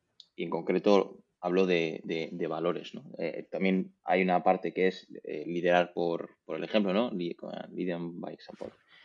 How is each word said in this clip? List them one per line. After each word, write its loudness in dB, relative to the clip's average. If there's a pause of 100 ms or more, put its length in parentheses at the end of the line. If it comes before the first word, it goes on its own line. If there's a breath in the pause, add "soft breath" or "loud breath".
(360)
y -6
en -6
concreto 4 (220)
hablo 4
de, 0
de, -4
de -4
valores, -4
¿no? -14 (160)
Eh, -6
también 0 (100)
hay 2
una 4
parte 2
que 2
es, -2 (180)
eh, -8
liderar 4
por, -2 (120)
por -8
el -4
ejemplo, 2
¿no? 2
Li-, -4 (340)
leading -4
by -8
example. -14 (360 loud breath)